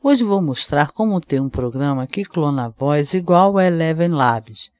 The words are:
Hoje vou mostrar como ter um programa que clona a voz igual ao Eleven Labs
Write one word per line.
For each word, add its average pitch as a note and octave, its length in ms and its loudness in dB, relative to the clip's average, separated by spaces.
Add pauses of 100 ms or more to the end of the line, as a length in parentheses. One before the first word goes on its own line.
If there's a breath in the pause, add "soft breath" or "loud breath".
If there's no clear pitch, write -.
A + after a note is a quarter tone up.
Hoje C4+ 140 4
vou G3+ 180 0
mostrar C#3+ 520 -2
como G#3 280 0
ter C3+ 220 -2
um C3+ 80 -4
programa C3 560 -2
que G3 180 -6
clona C#3+ 420 -2
a - 20 -8
voz C#3+ 440 -2
igual F3+ 380 4
ao G3 100 0
Eleven E3 500 0
Labs A#2 680 -2